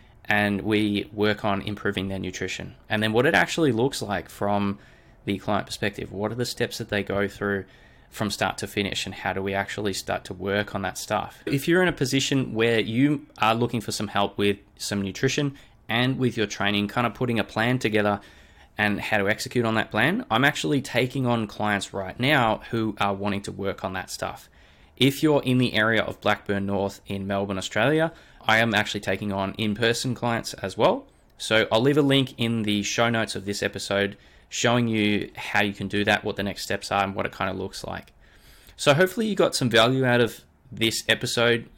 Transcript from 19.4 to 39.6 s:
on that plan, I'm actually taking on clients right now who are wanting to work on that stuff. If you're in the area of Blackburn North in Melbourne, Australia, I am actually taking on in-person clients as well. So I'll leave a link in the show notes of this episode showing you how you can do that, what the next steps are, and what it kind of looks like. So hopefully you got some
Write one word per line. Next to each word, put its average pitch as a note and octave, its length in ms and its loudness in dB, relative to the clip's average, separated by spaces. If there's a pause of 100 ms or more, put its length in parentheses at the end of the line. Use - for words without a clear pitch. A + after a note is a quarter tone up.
on A2+ 100 2
that - 160 -2
plan, D3 380 0
I'm A#2 160 4
actually D3 360 0
taking B2+ 440 -2
on A#2 220 2
clients G#2 460 -2
right F#2+ 260 -8
now B2 500 2
who A2 300 -2
are G2+ 140 0
wanting G2+ 300 -2
to - 80 -10
work F#2+ 320 -4
on F#2 100 -4
that F#2 160 -8
stuff. - 400 -8 (480)
If C3+ 260 4
you're D3+ 200 4
in B2+ 140 2
the B2 160 2
area G#2+ 300 2
of - 180 -6
Blackburn G2+ 440 0
North G2 420 -2
in G2 200 -6
Melbourne, G2 300 -2
Australia, D3+ 540 0 (340)
I A2 140 4
am A2+ 160 2
actually G#2 260 -2
taking G2+ 300 -4
on G2 220 -4
in-person A#2 600 0
clients A#2 400 -4
as - 220 -8
well. F#3 300 2 (300)
So A2 340 2
I'll A2+ 100 4
leave C#3 160 4
a D3+ 60 6
link C3+ 340 2
in A#2 260 0
the G#2 200 0
show A#2 260 2
notes A2+ 260 -2
of F#2+ 100 -8
this G2+ 180 -4
episode G2+ 540 -2 (300)
showing A#2+ 400 2
you G#2 480 2
how - 260 -2
you G#2 120 0
can G2+ 140 -8
do G#2 160 0
that, G#2 220 2
what G2+ 100 -4
the G2+ 80 -4
next G2 200 -6
steps - 280 -4
are, G2+ 120 2
and G2 120 -4
what G2+ 100 -4
it - 60 -6
kind F#2+ 180 -4
of F#2 80 -6
looks F#2+ 280 -8
like. - 260 -10 (640)
So - 180 4
hopefully F#3 340 2
you G3+ 80 -2
got - 200 2
some B2+ 140 2